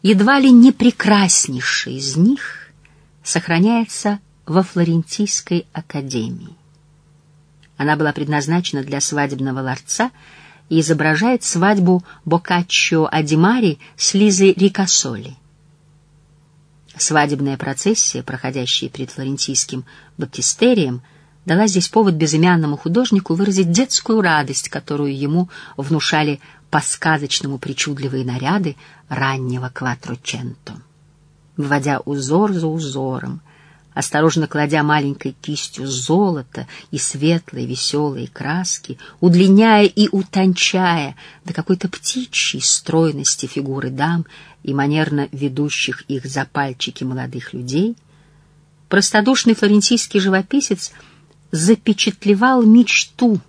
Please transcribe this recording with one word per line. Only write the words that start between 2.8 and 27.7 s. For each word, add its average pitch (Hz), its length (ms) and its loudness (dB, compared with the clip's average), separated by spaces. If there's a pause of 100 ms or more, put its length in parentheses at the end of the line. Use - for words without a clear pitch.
сохраняется 208 960 0 (280)
во 180 180 2
Флорентийской 170 1080 -2
академии. 127 840 -8 (1200)
Она 151 180 0
была 151 180 0
предназначена 147 720 -2
для 139 180 -6
свадебного 135 600 -4
ларца 131 500 -4 (580)
и 160 120 2
изображает 156 640 0
свадьбу 180 580 2 (220)
Боккаччо 170 880 0
Адимари 160 680 2 (180)
с - 180 -4
Лизой 196 400 4
Рикассоли. 139 840 -2 (1600)
Свадебная 143 600 0
процессия, 135 680 -2
проходящая 131 680 -6
перед 131 220 -10
флорентийским 135 720 -6 (340)
баптистерием, 151 840 0 (440)
дала 185 220 2
здесь 180 200 0
повод 202 260 2
безымянному 156 600 2
художнику 190 580 0
выразить 190 360 0
детскую 220 500 0
радость, 151 480 0
которую 143 480 -4
ему 156 320 -2 (280)
внушали 147 640 -2 (300)
по 151 100 2
сказочному 143 760 -2
причудливые 135 680 -6